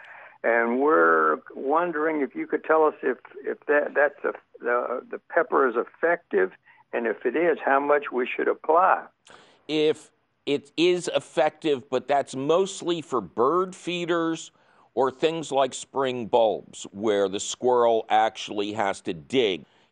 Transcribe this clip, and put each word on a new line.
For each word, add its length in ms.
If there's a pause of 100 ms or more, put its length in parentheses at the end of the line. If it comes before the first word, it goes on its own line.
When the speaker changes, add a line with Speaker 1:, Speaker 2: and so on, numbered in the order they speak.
(420)
Speaker 1:
And 380
we're 580 (160)
wondering 680
if 140
you 120
could 180
tell 200
us 180
if, 160 (260)
if 220
that, 280
that's 300
a, 80 (280)
the, 500
the 80 (100)
pepper 400
is 80
effective, 760 (400)
and 140
if 200
it 100
is, 280
how 160
much 320
we 140
should 220
apply. 560 (640)
Speaker 2:
If 440 (360)
it 300
is 380
effective, 760
but 180
that's 260
mostly 680
for 180
bird 560
feeders 720 (440)
or 160
things 420
like 220
spring 520
bulbs, 640
where 360
the 120
squirrel 680
actually 640
has 300
to 120
dig 500 (280)